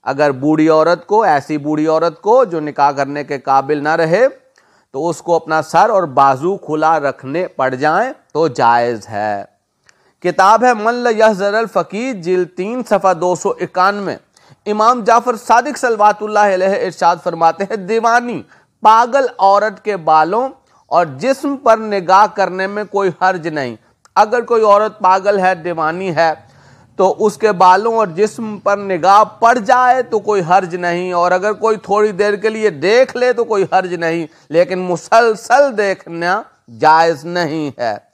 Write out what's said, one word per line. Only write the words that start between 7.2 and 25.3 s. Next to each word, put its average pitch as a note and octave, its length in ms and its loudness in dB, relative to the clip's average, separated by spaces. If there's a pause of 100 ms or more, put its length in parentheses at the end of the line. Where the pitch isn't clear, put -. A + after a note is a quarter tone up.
पड़ C3 160 0
जाएं, E3 380 -2 (220)
तो D#3 160 0
जायज़ A#2+ 580 0
है। G#2 400 -6 (760)
किताब G3 400 4
है B3 120 4
मन A3 180 -2 (100)
लयहज़रल G#3+ 600 2
फ़कीर, G#3+ 500 -4
जिल्द F3+ 400 -2
तीन, A3+ 280 -6
सफ़ा F#3+ 300 0
दो F3 220 -2
सौ F#3+ 240 -4
इक्यानवे। F#3 580 -2 (480)
इमाम G#3+ 380 0
जाफर A#3 340 0
सादिक A#3+ 380 0
सलवातुल्लाह G#3 760 0
अलैहि F#3+ 260 0
इरशाद F3 400 -2
फरमाते E3 460 -2
हैं, F#3+ 220 -8
दीवानी A3+ 580 -2 (380)
पागल A3+ 440 4 (140)
औरत G3 440 2
के G3+ 140 -4
बालों E3 500 0 (420)
और D#3 280 0
जिस्म C4+ 380 -4
पर A3+ 220 2
निगाह G3+ 500 2
करने F#3+ 380 -4
में G3+ 220 -6
कोई G3 240 -2 (100)
हर्ज F3+ 260 -2
नहीं। C3+ 280 -6 (400)
अगर A3 260 2
कोई A#3 200 0
औरत G#3+ 400 2
पागल G3 380 2